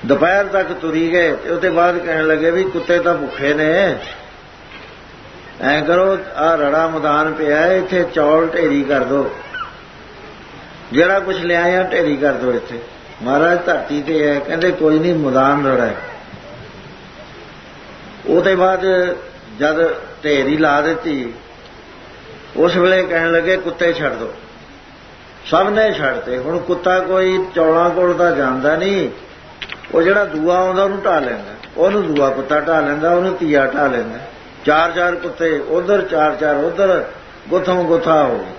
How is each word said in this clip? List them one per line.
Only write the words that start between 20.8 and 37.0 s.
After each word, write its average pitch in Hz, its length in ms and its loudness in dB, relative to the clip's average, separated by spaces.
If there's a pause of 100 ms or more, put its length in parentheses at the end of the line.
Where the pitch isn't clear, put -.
ਦਿੱਤੀ, 147 520 -4 (1200)
ਉਸ 170 180 2
ਵੇਲੇ 185 280 4
ਕਹਿਣ 165 280 0
ਲੱਗੇ, 170 260 2
"ਕੁੱਤੇ 170 360 -2
ਛੱਡ 147 200 -2
ਦਿਓ।" 113 200 -8 (1120)
ਸਭ 185 260 2
ਨੇ 214 220 2
ਛੱਡਤੇ। 127 440 -4
ਹੁਣ 151 200 -4
ਕੁੱਤਾ 180 420 0
ਕੋਈ 185 460 0 (100)
ਚੌਲਾਂ 165 340 4
ਕੋਲ 175 280 2
ਤਾਂ 170 140 4
ਜਾਂਦਾ 139 440 0
ਨਹੀਂ, 180 340 0 (840)
ਉਹ 165 80 4
ਜਿਹੜਾ 196 240 4
ਦੂਆ 165 320 0
ਆਉਂਦਾ 185 260 2
ਉਹਨੂੰ 196 180 -2
ਢਾਹ 175 200 2
ਲੈਂਦਾ, 117 320 -6 (240)
ਉਹਨੂੰ 185 360 2
ਦੂਆ 139 160 4
ਕੁੱਤਾ 135 300 -2
ਢਾਹ 156 220 0
ਲੈਂਦਾ, 151 340 0
ਉਹਨੂੰ 185 220 0
ਤੀਆ 147 280 2
ਢਾਹ 139 240 0
ਲੈਂਦਾ। 117 300 -4 (460)
ਚਾਰ 160 260 4
ਚਾਰ 175 240 0
ਕੁੱਤੇ 165 440 -2
ਉਧਰ, 180 420 0
ਚਾਰ 156 340 0
ਚਾਰ 147 200 0
ਉਧਰ, 170 500 0 (440)